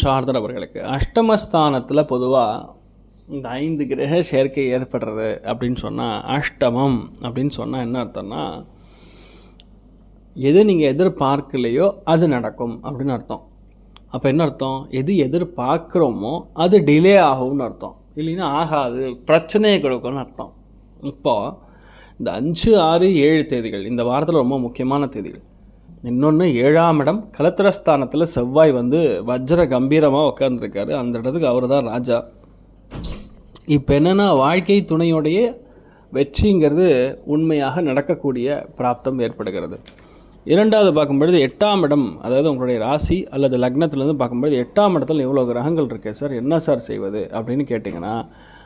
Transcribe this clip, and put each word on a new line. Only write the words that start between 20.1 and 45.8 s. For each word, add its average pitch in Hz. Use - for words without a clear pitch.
அர்த்தம். -
இப்போ 139
இந்த 95
அஞ்சு, 165
ஆறு, 170
ஏழு 151
தேதிகள் 110
இந்த 117
வாரத்துல 143
ரொம்ப 135
முக்கியமான 131
தேதிகள். 107
இன்னொன்னு, 151
ஏழாம் 156
இடம் 170
கலத்திரஸ்தானத்துல 156
செவ்வாய் 143
வந்து 123
வஜ்ர 131
கம்பீரமா 139
உட்கார்ந்திருக்காரு. 113
அந்த 120
இடத்துக்கு 135
அவரு 123
தான் 135
ராஜா. 120
இப்ப 143
என்னன்னா, 185
வாழ்க்கை 185
துணையோடைய 165
வெற்றிங்கிறது 147
உண்மையாக 151
நடக்கக்கூடிய 139
பிராப்தம் 123
ஏற்படுகிறது. 95
இரண்டாவது 208
பார்க்கும் 143
பொழுது, 165
எட்டாம் 196
இடம், 143
அதாவது 135
உங்களுடைய 127
ராசி 147
அல்லது 135
லக்னத்திலிருந்து 139
பார்க்கும் 123
பொழுது, 131
எட்டாம் 202
இடத்துல 147
எவ்வளவு 131
கிரகங்கள் 139